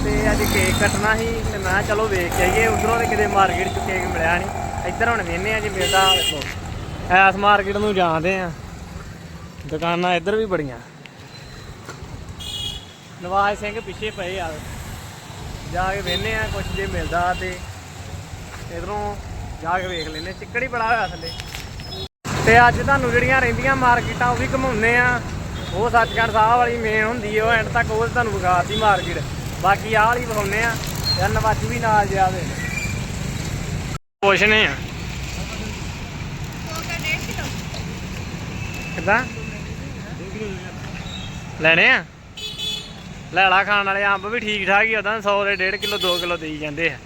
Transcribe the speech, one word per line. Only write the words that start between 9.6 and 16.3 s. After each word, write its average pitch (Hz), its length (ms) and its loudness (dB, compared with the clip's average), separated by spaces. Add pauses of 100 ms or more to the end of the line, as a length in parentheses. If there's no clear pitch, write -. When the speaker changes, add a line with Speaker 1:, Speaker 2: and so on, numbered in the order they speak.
Speaker 1:
ਦੁਕਾਨਾਂ 170 500 0
ਇੱਧਰ 190 200 0
ਵੀ 220 100 0
ਬੜੀਆਂ। 151 320 -2 (2500)
ਨਵਾਜ਼ 202 380 2
ਸਿੰਘ 208 200 -6
ਪਿੱਛੇ 214 300 -6
ਪਏ 190 300 -6
ਆ, 160 120 -4 (1200)
ਜਾ 180 120 0 (100)
ਕੇ 202 60 -4
ਵੇਹਨੇ 190 340 -2